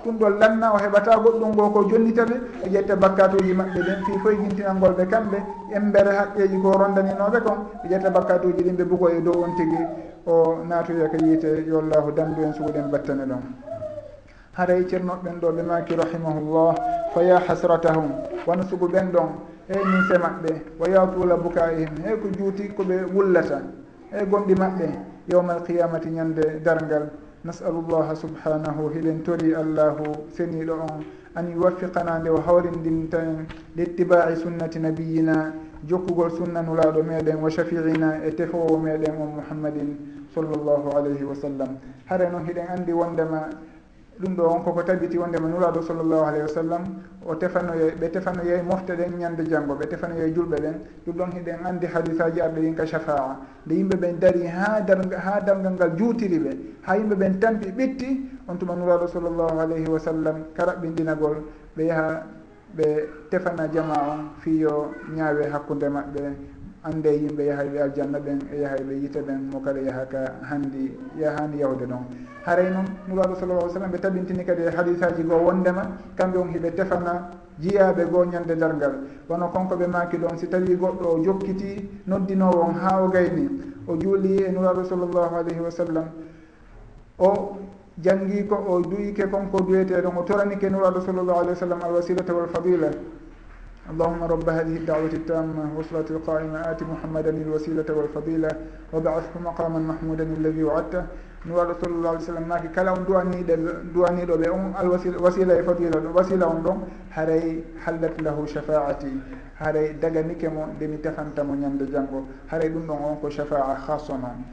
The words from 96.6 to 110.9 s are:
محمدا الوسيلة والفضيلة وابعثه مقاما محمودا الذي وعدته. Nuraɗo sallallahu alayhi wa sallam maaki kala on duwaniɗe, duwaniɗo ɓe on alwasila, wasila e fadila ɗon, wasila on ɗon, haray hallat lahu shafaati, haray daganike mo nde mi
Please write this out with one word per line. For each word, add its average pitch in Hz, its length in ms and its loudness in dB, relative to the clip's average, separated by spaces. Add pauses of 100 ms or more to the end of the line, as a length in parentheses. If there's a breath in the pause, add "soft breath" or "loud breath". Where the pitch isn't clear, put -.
محمدا 156 540 -4
الوسيلة 156 480 -2
والفضيلة 156 640 -2 (440 loud breath)
وابعثه 165 520 -2
مقاما 170 340 -2
محمودا 160 460 -2 (160)
الذي 156 240 0
وعدته. 165 400 -2 (400 loud breath)
Nuraɗo 170 320 0
sallallahu 170 400 -2
alayhi 160 80 -8
wa 170 80 -8
sallam 165 160 -6
maaki 170 240 -4
kala 185 200 2
on 180 120 -2
duwaniɗe, 180 500 2 (380)
duwaniɗo 175 480 2
ɓe 165 80 2
on 185 320 -2
alwasila, 180 400 0
wasila 180 380 4
e 170 40 2
fadila 170 380 2
ɗon, 160 140 -4
wasila 185 340 4
on 165 140 0
ɗon, 185 160 0 (320 loud breath)
haray 160 520 0 (220)
hallat 165 380 -2
lahu 147 240 -2
shafaati, 143 720 -2 (400 loud breath)
haray 156 400 0
daganike 160 480 0
mo 156 160 -4 (100)
nde 151 140 -6
mi 151 80 -6